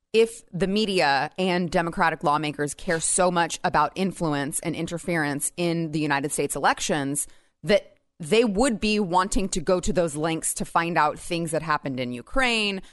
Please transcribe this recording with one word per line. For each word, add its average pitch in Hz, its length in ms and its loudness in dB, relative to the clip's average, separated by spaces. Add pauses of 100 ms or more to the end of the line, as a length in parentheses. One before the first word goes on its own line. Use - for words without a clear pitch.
(140)
if 226 280 2 (100)
the 180 160 -2
media 180 720 2
and 180 320 0
Democratic 170 540 0
lawmakers 147 500 0
care 165 260 -2
so 180 300 2
much 170 340 0
about 156 320 2
influence 156 680 -2
and 160 140 -2
interference 165 840 -2
in 170 340 0
the 160 80 -2
United 143 320 0
States 143 240 -2
elections, 143 720 0 (360)
that 202 300 2 (260)
they 185 240 4
would 214 360 2
be 214 200 2
wanting 190 500 2
to 185 120 -2
go 180 180 2
to 180 140 -2
those 165 220 0
lengths 160 400 -2
to 185 100 -6
find 170 320 0
out 151 220 2
things 170 320 -4
that 156 100 0
happened 147 380 -2
in 123 140 -4
Ukraine, 208 680 0 (120)